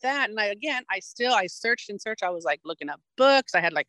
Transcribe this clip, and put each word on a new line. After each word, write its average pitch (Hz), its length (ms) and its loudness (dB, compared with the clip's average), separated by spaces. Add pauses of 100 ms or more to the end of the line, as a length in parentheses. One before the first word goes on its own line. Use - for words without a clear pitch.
that. 262 280 0
And 214 100 -4
I, 208 60 2
again, 202 440 -4
I 190 100 -2
still, 247 340 0
I 190 140 2
searched - 420 -4
and 202 100 -10
searched. 220 220 -8
I 180 80 0
was, 170 140 -8
like, 151 200 0
looking 156 260 -8
up 147 100 -12 (160)
books. 269 380 4
I 175 60 4
had, 170 120 2
like, 151 160 -2